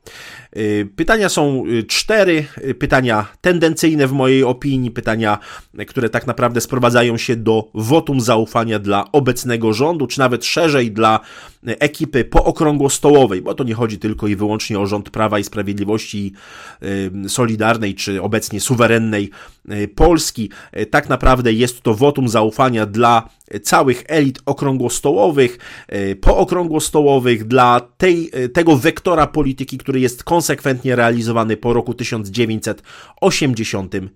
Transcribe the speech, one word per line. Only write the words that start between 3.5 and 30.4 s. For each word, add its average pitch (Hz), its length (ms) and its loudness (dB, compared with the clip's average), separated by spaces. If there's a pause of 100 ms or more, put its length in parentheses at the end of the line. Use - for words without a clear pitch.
w 131 60 -4
mojej 131 320 4
opinii, 127 460 -2
pytania, 110 480 -2 (420)
y, 101 60 -10
które 117 240 -4
tak 113 160 -4
naprawdę 120 340 0
sprowadzają 120 560 2
się 117 200 -2
do 110 380 0
wotum 135 460 0
zaufania 113 580 0
dla 101 340 -2
obecnego 120 600 0
rządu, 143 340 0
czy - 120 -8
nawet 123 260 0
szerzej 143 460 0
dla, 110 300 2 (480)
y, 113 100 -6
ekipy 147 460 -2
pookrągłostołowej, 143 1160 2
bo 98 120 -6
to 139 100 -6
nie 117 100 -4
chodzi 110 240 -4
tylko 107 280 -4
i 104 100 0
wyłącznie 104 440 -4
o 101 60 -2
rząd 101 240 -6
Prawa 107 280 -2
i 101 60 -4
Sprawiedliwości, 101 880 -6 (500)
y, 98 460 -6
Solidarnej, 110 640 -2
czy 98 280 -6
obecnie 104 380 -4
suwerennej, 110 680 0 (400)
y, 104 180 -6
Polski. 156 600 0 (260)
Y, 107 100 -4
tak - 220 -2
naprawdę 127 440 2
jest 120 280 0
to 117 140 0
wotum 135 340 2
zaufania 110 580 0
dla 113 420 2 (340)
całych 143 460 2
elit 147 380 0
okrągłostołowych, 139 1120 0 (340)
y, 98 240 -4
pookrągłostołowych, 151 1300 2
dla 123 340 4 (160)
tej, 170 340 0 (140)
y, 127 40 -4
tego 165 280 4
wektora 156 500 0
polityki, 135 520 -4
który 131 220 -2
jest 123 240 -2
konsekwentnie 135 720 0